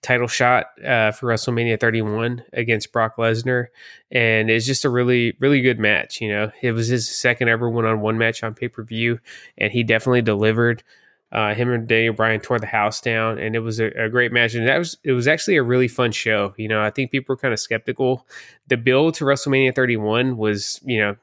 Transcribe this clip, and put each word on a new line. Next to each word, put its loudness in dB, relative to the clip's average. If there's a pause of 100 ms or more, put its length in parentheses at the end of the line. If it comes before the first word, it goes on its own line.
title 0
shot, 2 (180)
uh, 2
for -8
WrestleMania -2
thirty-one -2
against -2
Brock -2
Lesnar. 0 (440)
And 2
it's 2
just -2
a 2
really, 0
really 2
good 2
match. 0
You -4
know, -2 (100)
it 0
was 0
his -2
second 0
ever 2
one-on-one 0
match 0
on -8
pay-per-view, -4 (380)
and 0
he 0
definitely 2
delivered. 2 (480)
Uh, -2
him 0
and -2
Daniel 2
Bryan 0
tore -2
the -6
house -2
down, -2
and -6
it -2
was -6
a, 0
a -2
great 2
match. 2
And 0
that 2
was, -4
it 0
was 2
actually 2
a 4
really 2
fun 0
show. -2
You -8
know, 0
I 0
think -6
people -2
were -10
kinda -2
skeptical. -2 (420)
The 2
build 2
to -6
WrestleMania 2
thirty-one 0
was, -2
you -2
know 0